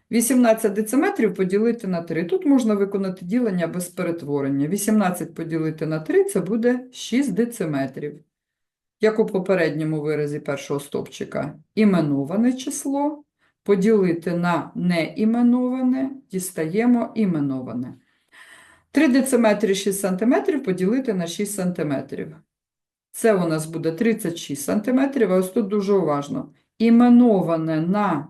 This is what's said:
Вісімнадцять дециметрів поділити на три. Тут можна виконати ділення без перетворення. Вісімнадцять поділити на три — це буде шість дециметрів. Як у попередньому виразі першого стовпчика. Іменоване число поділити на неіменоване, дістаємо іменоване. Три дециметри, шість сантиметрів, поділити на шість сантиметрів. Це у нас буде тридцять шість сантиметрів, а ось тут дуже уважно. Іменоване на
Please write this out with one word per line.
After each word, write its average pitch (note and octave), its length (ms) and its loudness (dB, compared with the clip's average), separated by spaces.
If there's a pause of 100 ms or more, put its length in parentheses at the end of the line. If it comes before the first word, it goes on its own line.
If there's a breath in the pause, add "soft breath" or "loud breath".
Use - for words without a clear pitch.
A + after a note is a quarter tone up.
(100)
Вісімнадцять A#3 600 2
дециметрів A#3 640 0
поділити G3+ 520 0
на F3 160 -2
три. E3 220 -4
Тут F#4 220 -2
можна A3+ 280 4
виконати G3 500 -2
ділення F#3 420 0
без F3 220 -6
перетворення. C#3+ 800 -2
Вісімнадцять G3 680 0
поділити D#3+ 520 -4
на D#3 140 -4
три — F#4 320 2
це G3 80 0
буде A#3 400 0 (120)
шість A#3+ 420 -2
дециметрів. D3 840 -4 (800)
Як G#3+ 180 2
у G#3+ 80 2
попередньому D#3+ 760 0
виразі D3 400 -2
першого C#3+ 400 -6
стовпчика. - 760 -8 (160)
Іменоване F3 800 2
число C#4+ 720 -4 (380)
поділити F#3 760 2
на F3 380 -2
неіменоване, A#3+ 1400 0 (200)
дістаємо G#3 840 0
іменоване. C3+ 800 -2 (1040 soft breath)
Три D4 120 6
дециметри, A3+ 680 2
шість F#3+ 260 -2
сантиметрів, B3+ 640 0
поділити G3+ 500 0
на F3 120 -2
шість G3+ 280 -6
сантиметрів. D#3 840 -4 (760)
Це A3 220 2
у F3+ 140 0
нас D#3 180 -2
буде D#3+ 260 -4
тридцять G#3+ 440 -2
шість - 280 -10
сантиметрів, B3 680 0
а F#3 40 4
ось F#3 140 0
тут G#3+ 180 -2
дуже G3+ 240 0
уважно. D3 600 -2 (260 soft breath)
Іменоване A3 1000 4
на F3 500 -2